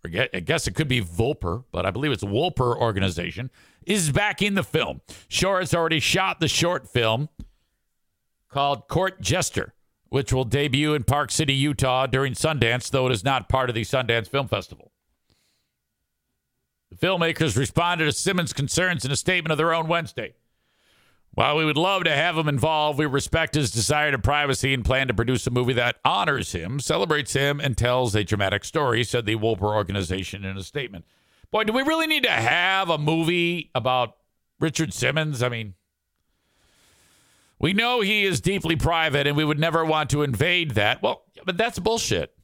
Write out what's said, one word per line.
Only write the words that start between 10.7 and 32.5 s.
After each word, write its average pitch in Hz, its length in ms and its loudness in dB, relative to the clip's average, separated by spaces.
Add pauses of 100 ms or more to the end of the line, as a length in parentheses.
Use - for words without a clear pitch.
in 139 120 -2
Park 143 260 0
City, 127 220 2
Utah 135 520 2
during 131 280 0
Sundance, 127 560 0
though 131 160 0
it 127 80 2
is 101 100 -2
not 135 240 0
part 131 220 0
of 117 60 -4
the 120 80 -2
Sundance 117 440 0
Film 139 220 -2
Festival. - 420 -6 (2000)
The 90 60 -20
filmmakers 165 640 0
responded 165 480 0
to 147 80 2
Simmons' 180 400 -2
concerns 156 500 -2
in 131 80 -4
a 131 60 -2
statement 175 340 0
of 151 60 2
their 160 160 2
own 160 160 -2
Wednesday. 165 460 -4 (960)
"While 147 260 0
we 160 80 2
would 151 100 2
love 180 300 2
to 156 100 2
have 160 220 0
him 156 100 0
involved, 151 500 2
we 156 80 2
respect 147 500 0
his 139 160 2
desire 151 400 0
to 135 60 0
privacy 139 560 0
and 123 120 -2
plan 131 240 2
to 117 40 0
produce 113 320 0
a 127 60 0
movie 123 220 2
that 120 320 0
honors 156 480 0
him, 87 260 -6
celebrates 156 540 0
him, 143 260 0
and 139 180 -2
tells 120 380 2
a 107 80 2
dramatic 98 400 0
story," 123 400 0
said 117 220 -2
the 110 100 0
Wolper 107 280 0 (120)
organization 98 680 -4
in 95 100 -8
a 95 80 -12
statement. 104 420 -12 (460)
Boy, 214 140 2
do 214 80 0
we 262 100 2
really 320 240 2
need 302 160 2
to 226 80 2
have 170 580 2